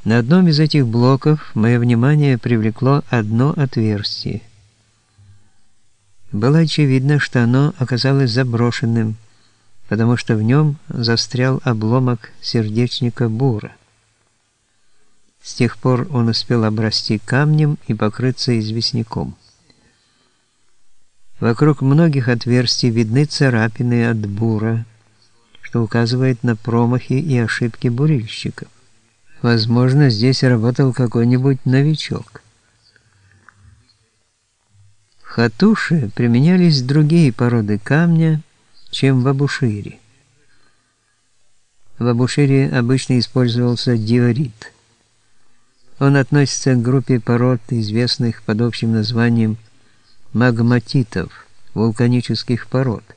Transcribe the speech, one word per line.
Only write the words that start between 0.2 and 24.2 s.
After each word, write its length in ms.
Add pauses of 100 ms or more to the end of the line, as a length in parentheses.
из 100
этих 260
блоков 680
мое 240
внимание 580
привлекло 720
одно 480
отверстие. 840 (1900)
Было 260
очевидно, 640
что 240
оно 340
оказалось 540
заброшенным, 840 (720)
потому 280
что 180
в 80
нем 340 (120)
застрял 760
обломок 800
сердечника 880
бура. 480 (1600)
С 140
тех 240
пор 320
он 160
успел 380
обрасти 600
камнем 640
и 80
покрыться 640
известняком. 800 (2000)
Вокруг 420
многих 480
отверстий 600
видны 340
царапины 840
от 80
бура, 680 (760)